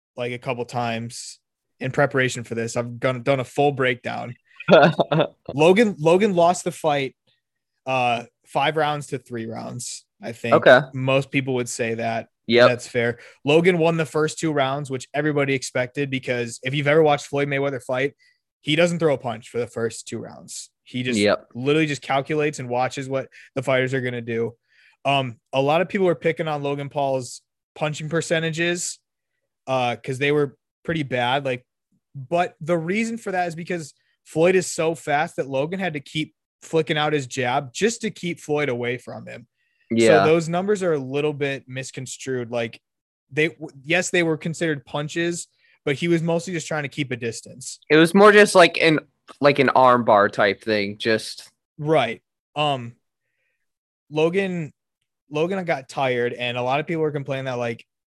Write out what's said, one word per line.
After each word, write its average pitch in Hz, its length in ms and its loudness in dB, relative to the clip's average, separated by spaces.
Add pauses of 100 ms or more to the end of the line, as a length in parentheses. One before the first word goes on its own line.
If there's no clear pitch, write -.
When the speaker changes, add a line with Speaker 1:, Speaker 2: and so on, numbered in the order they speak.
(160)
Speaker 1:
like, 123 160 -6
a 123 60 -8
couple 123 260 -6
times 117 760 -8 (400)
in 135 140 -6
preparation 135 500 0
for 117 120 -12
this. 113 220 -6
I've 120 220 -6
gone, 127 240 -2
done 139 180 0
a 123 40 -4
full 143 280 0
breakdown. 120 600 -4 (340)
Speaker 2:
<laughs> 185 60 8 (800)
Speaker 1:
Logan, 185 440 4
Logan 180 360 2
lost 170 300 2
the 170 80 -6
fight, 143 420 -4 (720)
uh, 123 380 -2 (220)
five 151 300 -2
rounds 147 320 -2
to 135 100 -6
three 117 280 -10
rounds, 117 600 -12 (160)
I 202 100 -10
think. 117 220 -2
Speaker 2:
Okay. 147 260 8 (140)
Speaker 1:
Most 131 360 -2
people 135 240 -2
would 123 140 -4
say 113 260 -4
that. 113 340 -6 (180)
Speaker 2:
Yep. 120 220 8
Speaker 1:
That's 120 200 -2
fair. 117 300 -2 (260)
Logan 170 340 4
won 165 180 2
the 160 100 -2
first 156 320 -2
two 160 140 -2
rounds, 139 380 -2
which 127 240 -10
everybody 143 400 0
expected, 131 560 -4
because 123 520 -4
if 131 120 -6
you've 147 140 -2
ever 156 140 6
watched 143 240 2
Floyd 143 220 -2
Mayweather 139 340 -4
fight, 135 320 -4 (480)
he 151 140 0
doesn't 170 220 2
throw 156 160 2
a 123 40 -2
punch 113 300 -10
for 117 100 -8
the 120 80 -4
first 113 420 -6
two 117 100 -8
rounds. - 520 -16 (120)
He 127 200 -8
just 123 160 -2
Speaker 2:
Yep. 101 360 2
Speaker 1:
literally 143 320 0
just 143 160 -6
calculates 147 560 -2
and 123 100 -10
watches 127 400 -4
what 135 200 -6 (260)
the 135 80 -4
fighters 131 320 0
are 135 60 -2
gonna 123 200 -6
do. 117 360 -6 (480)
Um, 135 360 -2 (120)
a 131 80 0
lot 147 200 2
of 185 80 -2
people 190 180 0
were 170 80 4
picking 165 340 -2
on 147 140 -4
Logan 143 260 -4
Paul's 135 540 -4 (320)
punching 151 340 -6
percentages, 165 920 -2 (680)
uh, 123 300 0
'cause 131 220 -8
they 143 140 0
were 147 240 0 (280)
pretty 165 200 -4
bad. 127 400 -2
Like, 127 200 -6 (500)
but 170 460 -2
the 170 160 -2
reason 214 420 -2
for 202 140 -10
that 180 160 -2
is 165 60 -8
because 165 400 -10 (300)
Floyd 175 320 4
is 180 100 0
so 165 280 -2
fast 151 420 -2
that 127 120 -4
Logan 151 320 -4
had 175 140 -6
to 147 60 -8
keep - 340 -8 (260)
flicking 160 380 -2
out 151 140 0
his 139 140 0
jab 127 460 -4
just 226 300 -2
to 220 80 -4
keep 170 300 -8
Floyd 147 280 -2
away 120 300 -4
from 123 280 -14
him. 120 200 -16 (440)
Speaker 2:
Yeah. 110 340 6
Speaker 1:
So - 60 4
those 165 180 2
numbers 185 340 -2
are 175 100 0
a 151 60 0
little 143 360 -4
bit 139 340 -6
misconstrued. 127 800 -10
Like, 117 300 -6 (500)
they, 156 180 0
w-, 156 200 -14 (160)
yes, 175 260 0
they 175 120 2
were 160 160 0
considered 156 480 -4
punches, 165 640 -6 (360)
but 143 120 0
he 170 120 -4
was 170 140 2
mostly 170 320 -2
just 160 140 -6
trying 151 160 -4
to 135 40 -8
keep 139 220 -6
a 123 60 -4
distance. - 640 -10 (120)
Speaker 2:
It 151 60 8
was 165 180 6
more 202 180 10
just 208 220 8
like 170 260 8
an, 156 200 4 (400)
like, 139 180 4
an 127 120 4
arm 123 340 6
bar 104 240 6
type 104 340 0
thing. 104 360 -2
Just - 520 -4 (280)
Speaker 1:
Right. 147 440 0 (320)
Um, 135 400 -4 (1160)
Logan, 170 600 -2 (580)
Logan 175 340 -4
got 147 240 -4
tired, 123 440 -2
and 120 240 -6
a 123 60 -4
lot 135 180 0
of 151 60 -6
people 165 160 -4
were 151 100 -2
complaining 135 340 -6
that, 127 120 -6
like, 117 280 -6 (200)